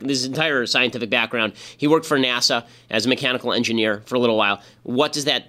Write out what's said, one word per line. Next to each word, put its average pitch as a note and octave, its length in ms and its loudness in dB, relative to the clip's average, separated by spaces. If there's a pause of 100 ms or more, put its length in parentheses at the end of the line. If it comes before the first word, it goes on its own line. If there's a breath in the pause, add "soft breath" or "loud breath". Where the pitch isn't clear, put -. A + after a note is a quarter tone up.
his C3+ 220 -2
entire C3+ 420 -2
scientific A#2+ 440 0
background. A2+ 440 0 (220 loud breath)
He C#3+ 100 -2
worked D#3 200 2
for D3 120 2
nasa B2 480 0 (240 soft breath)
as G#2+ 160 0
a - 20 0
mechanical B2+ 440 0
engineer A2 520 0
for - 100 -8
a B2+ 40 2
little A#2 180 2
while. G2+ 260 2 (200 loud breath)
What C3+ 300 -2
does D3 120 -4
that C3 240 -2